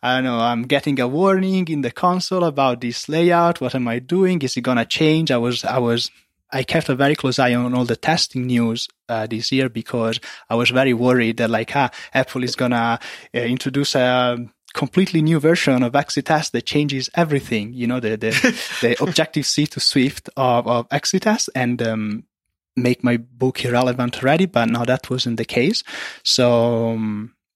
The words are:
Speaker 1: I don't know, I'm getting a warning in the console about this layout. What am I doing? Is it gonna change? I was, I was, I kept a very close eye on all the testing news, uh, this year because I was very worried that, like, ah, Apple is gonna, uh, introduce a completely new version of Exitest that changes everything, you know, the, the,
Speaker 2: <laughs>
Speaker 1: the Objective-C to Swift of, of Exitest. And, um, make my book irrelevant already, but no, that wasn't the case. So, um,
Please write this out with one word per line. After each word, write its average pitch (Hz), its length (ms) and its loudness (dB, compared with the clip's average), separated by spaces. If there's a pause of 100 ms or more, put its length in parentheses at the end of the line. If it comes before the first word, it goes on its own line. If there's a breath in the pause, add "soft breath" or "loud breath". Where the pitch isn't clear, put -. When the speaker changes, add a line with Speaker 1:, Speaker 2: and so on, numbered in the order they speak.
Speaker 1:
I 127 140 2
don't 131 80 0
know, 123 160 -2
I'm 117 220 0
getting 139 360 0
a 123 80 0
warning 190 640 0
in 151 140 -2
the 120 100 -2
console 180 500 0
about 139 380 2
this 117 280 -6
layout. 170 520 4
What 127 160 -4
am 123 100 -2
I 117 140 -2
doing? 180 420 2
Is 127 140 -4
it 123 60 -4
gonna 120 220 2
change? 160 460 2
I 127 60 2
was, 120 280 -2
I 123 140 -2
was, 117 320 0 (400 soft breath)
I 135 140 -4
kept - 240 -2
a 135 80 0
very 139 180 2
close 131 240 -2
eye 123 160 4
on 123 180 0
all 127 120 2
the 120 100 0
testing 135 520 -2
news, 117 420 0 (200)
uh, 110 200 -4
this 110 240 -4
year 131 160 0
because 113 500 -4 (300 loud breath)
I 117 80 0
was 120 140 2
very 127 220 4
worried 120 440 2
that, 117 140 0
like, 113 260 -2
ah, 135 160 2 (200 loud breath)
Apple 131 300 -2
is 123 140 -4
gonna, 117 420 0 (340 loud breath)
uh, 120 60 -2
introduce 127 560 -2
a 123 500 2 (300)
completely 180 480 0
new 160 160 4
version 139 460 4
of 120 80 -2
Exitest 143 580 0
that 120 160 -4
changes 139 480 -2
everything, 135 600 -2
you 120 120 -4
know, 123 140 -2
the, 110 160 -2
the, 107 140 -2
Speaker 2:
<laughs> - 500 -2
Speaker 1:
the 120 200 2
Objective-C 151 680 0
to - 100 -10
Swift - 580 0
of, 123 300 2
of 117 220 -2
Exitest. 190 680 0
And, 123 260 -2
um, 110 440 -4 (520)
make 123 260 0
my 123 140 2
book 123 480 -4
irrelevant 123 580 0
already, 156 240 4
but 117 200 2
no, 117 180 -2
that 127 260 -2
wasn't 123 260 -2
the 113 80 -2
case. 143 380 0 (400 loud breath)
So, 117 680 2
um, 110 440 -4 (220)